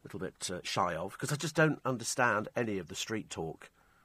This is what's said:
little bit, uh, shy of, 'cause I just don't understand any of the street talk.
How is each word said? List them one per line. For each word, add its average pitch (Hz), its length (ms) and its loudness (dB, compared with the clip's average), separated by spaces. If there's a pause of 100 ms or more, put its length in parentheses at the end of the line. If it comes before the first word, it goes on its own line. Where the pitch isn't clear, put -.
little - 160 -10
bit, - 320 -6
uh, 87 100 -6
shy 90 320 2
of, 87 240 -6
'cause 139 140 -4
I 147 40 2
just 156 180 -4
don't 156 300 6
understand 120 720 2
any 110 220 0
of 82 100 -6
the 95 60 -12
street - 360 -4
talk. - 400 -6 (340)